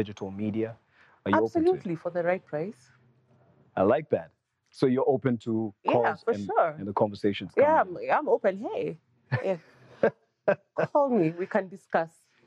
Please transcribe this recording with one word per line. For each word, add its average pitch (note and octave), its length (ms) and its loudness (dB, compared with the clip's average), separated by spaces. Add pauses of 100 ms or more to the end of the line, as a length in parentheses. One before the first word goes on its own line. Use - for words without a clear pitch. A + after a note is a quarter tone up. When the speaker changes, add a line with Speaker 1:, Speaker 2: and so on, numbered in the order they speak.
Speaker 1:
digital G2+ 280 -10
media." G#2+ 460 -6 (500)
Are G3 40 0
you D4 60 4
open - 140 0
to F4 80 -4
it? - 20 2
Speaker 2:
Absolutely, D#4+ 360 0
for F3 140 -8
the F3 120 -4
right F3+ 220 -2
price. E3+ 460 -10 (880)
Speaker 1:
I G2 60 2
like C3 280 2
that. E2 200 -2 (400)
So - 160 2
you're B2+ 220 2
open B2+ 300 2
to A2 360 -4 (100)
Speaker 2:
Yeah, - 80 2
Speaker 1:
calls - 300 2
Speaker 2:
for - 100 -2
Speaker 1:
and, G3+ 140 -6
Speaker 2:
sure. F#4+ 220 2 (100)
Speaker 1:
and G2 100 -8
the G2+ 60 -6
conversations G2+ 600 0
Speaker 2:
Yeah, C#4+ 280 4
Speaker 1:
coming C3+ 260 -6
Speaker 2:
I'm, G#3+ 100 2
I'm C#4+ 80 -4
open. G3 300 2
Hey, G#3+ 400 -6 (460)
yeah. F#3 120 -2 (460)
Speaker 1:
<laughs> - 120 2 (800)
Speaker 2:
Call C#4+ 180 4
me. F3+ 200 2
We F3 160 -6
can F#3+ 220 -2
discuss. E3 420 -4 (360)